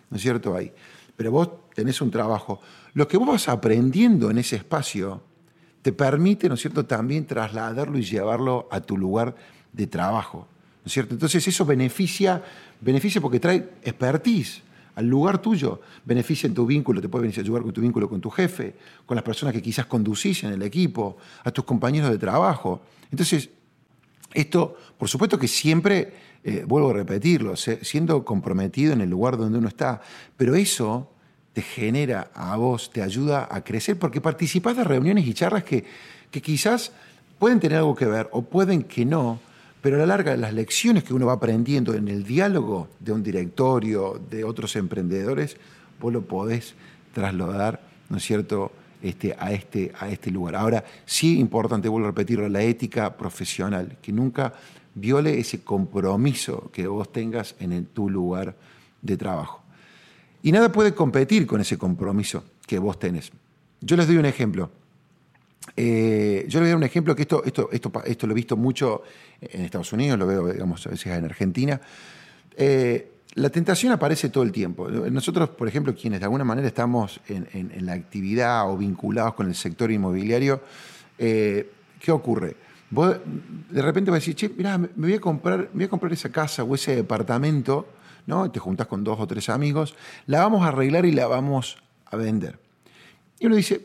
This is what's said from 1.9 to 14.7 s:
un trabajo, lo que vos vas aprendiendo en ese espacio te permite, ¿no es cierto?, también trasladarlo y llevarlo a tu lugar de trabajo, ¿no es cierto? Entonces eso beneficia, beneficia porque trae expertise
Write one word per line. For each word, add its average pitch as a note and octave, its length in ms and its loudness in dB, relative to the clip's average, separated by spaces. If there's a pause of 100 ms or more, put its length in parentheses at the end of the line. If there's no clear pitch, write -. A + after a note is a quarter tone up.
un A#2+ 100 0
trabajo, G#2+ 500 -2 (320)
lo - 140 2
que F#3 100 2
vos B3+ 100 4
vas B3+ 220 0
aprendiendo B2+ 800 4
en A2 80 2
ese A#2+ 200 -2
espacio G2 640 -4 (580)
te C3+ 100 2
permite, D#3+ 560 2
¿no C#3+ 60 2
es A#2 80 -4
cierto?, C3 240 -2
también C3 400 -2
trasladarlo A2+ 720 -4
y A#2 60 0
llevarlo A2+ 640 -2
a - 100 -4
tu - 160 -6
lugar G#2+ 400 0 (380)
de G#2 140 -4
trabajo, F#2 600 -4 (360)
¿no - 20 -20
es - 80 -8
cierto? B2 200 -2
Entonces D3+ 340 0
eso F3+ 180 0
beneficia, F3+ 800 2 (360)
beneficia C3+ 400 2
porque B2 200 0
trae F3+ 180 2 (240)
expertise C#3+ 800 0 (340)